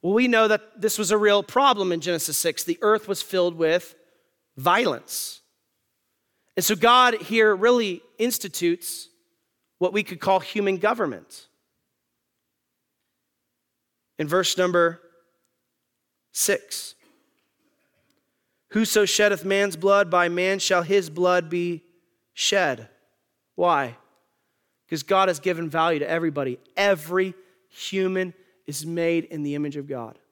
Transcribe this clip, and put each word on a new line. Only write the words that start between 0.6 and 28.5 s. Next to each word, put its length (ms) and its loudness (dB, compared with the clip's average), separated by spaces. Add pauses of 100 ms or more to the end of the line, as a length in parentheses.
this 200 -2
was 100 -2
a 80 2
real 240 4
problem 500 2
in 80 -2
Genesis 380 -4
six. 260 -2
The 180 -4
earth 260 2
was 160 -4
filled 320 0
with 400 0 (600)
violence. 840 -2 (1120)
And 80 0
so 120 0
God 400 6
here 400 2
really 460 2 (160)
institutes 920 -4 (720)
what 140 0
we 100 -2
could 180 -12
call 180 2
human 380 -2
government. 680 -4 (2750)
In 100 -6
verse 300 0
number 440 0 (1300)
six, 640 -4 (1700)
"Whoso 360 2
sheddeth 400 2
man's 320 0
blood, 320 4
by 180 2
man 320 -2
shall 240 0
his 260 0
blood 400 0
be 340 -4 (500)
shed." 560 -2 (680)
Why? 420 0 (920)
'Cause 140 -6
God 260 2
has 100 -4
given 300 -4
value 300 0
to 100 -4
everybody. 500 -4 (160)
Every 580 0 (360)
human 640 -4 (340)